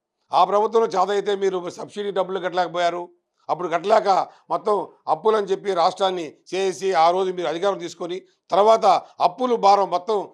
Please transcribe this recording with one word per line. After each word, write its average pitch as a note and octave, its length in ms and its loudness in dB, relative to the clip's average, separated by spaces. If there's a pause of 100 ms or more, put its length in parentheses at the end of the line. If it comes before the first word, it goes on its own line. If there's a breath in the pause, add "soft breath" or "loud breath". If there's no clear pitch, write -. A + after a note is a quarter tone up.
(320)
ఆ D#3 120 4
ప్రభుత్వంలో G#3+ 420 2
చేత F#3+ 240 0
అయితే G3+ 260 -2
మీరు F#3 340 -2
సబ్సిడీ G3+ 400 -10
డబ్బులు F#3+ 300 -4
కట్టలేకపోయారు. F3 680 -2 (400)
అప్పుడు D#3 200 -4
కట్టలేక F3 400 2 (420 loud breath)
మొత్తం F3 380 -2 (200)
అప్పులని G3+ 380 0
చెప్పి F#3 280 -4
రాష్ట్రాన్ని F3+ 580 0 (220)
చేసి, F#3+ 380 -2
ఆ E3 180 4
రోజు F#3 220 0
మీరు F3 160 -4
అధికారం F3 300 -2
తీసుకొని, F3 440 -10 (280 soft breath)
తర్వాత G#3+ 360 4 (340 loud breath)
అప్పులు A#3+ 360 0
భారం G3 340 4
మొత్తం F3+ 440 -4